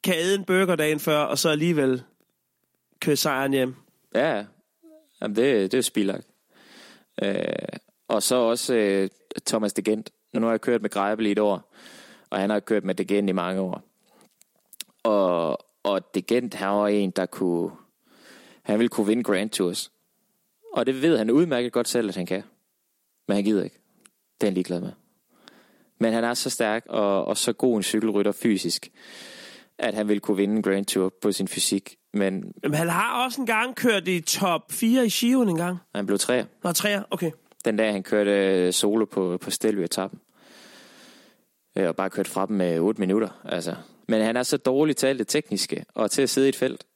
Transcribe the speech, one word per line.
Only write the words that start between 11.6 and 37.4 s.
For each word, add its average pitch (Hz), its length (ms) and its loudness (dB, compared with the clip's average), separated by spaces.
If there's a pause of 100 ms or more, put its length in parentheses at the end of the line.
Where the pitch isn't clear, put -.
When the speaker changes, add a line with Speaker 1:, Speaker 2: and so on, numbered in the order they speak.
Speaker 2:
og - 100 -2
han 98 100 0
har 104 100 2
kørt 101 240 0
med 95 120 -2
de 92 100 -2
Gent 101 240 0
i 92 40 0
mange 92 280 -2
år. 92 200 -6 (1200)
Og, 90 540 2 (260)
og 98 320 -2
de 92 60 0
Gent, 120 320 0
han 95 160 -4
var 104 180 2
en, 104 240 2
der 92 140 -2
kunne... 87 460 -2 (920)
Han 107 160 0
ville 120 100 2
kunne 107 180 0
vinde 113 160 2
Grand 104 260 0
Tours. - 420 -4 (840)
Og 123 120 0
det 131 160 -2
ved 156 160 4
han 110 140 0
udmærket 127 420 2
godt 120 140 0
selv, 113 220 -2
at 92 60 -8
han 92 100 -4
kan. 92 180 -6 (840)
Men 101 80 0
han 101 80 0
gider 101 200 2
ikke. - 160 -10 (640)
Det - 20 2
er 107 40 2
han 95 60 0
ligeglad 90 280 -2
med. 92 100 -10 (1080)
Men 113 140 2
han 117 100 0
er 120 100 0
så 120 160 -4
stærk 110 400 -2
og, 101 360 0
og 104 120 -2
så - 160 0
god 120 240 2
en 101 60 0
cykelrytter 104 480 0
fysisk, - 580 -2 (880)
at 107 160 -4
han 107 140 -2
ville 104 120 2
kunne 101 180 -2
vinde 101 180 2
en 110 60 2
Grand 98 240 0
Tour 95 360 0
på 104 100 2
sin 95 160 -2
fysik. - 480 -4 (180)
Men 190 400 -2 (100)
Speaker 1:
Jamen, 147 140 0
han 170 120 0
har 214 360 0
også 254 160 -8
engang 233 340 -2
kørt 202 320 0
i 180 140 0
top 175 500 -2
fire 240 340 4
i 220 40 2
Giroen 240 400 2
engang. 175 280 -2 (180)
Speaker 2:
Han 101 100 -4
blev 101 140 0
treer. 123 260 0 (180)
Speaker 1:
Nå, 180 80 0
treer, 202 400 -2
okay. 175 200 -2 (340)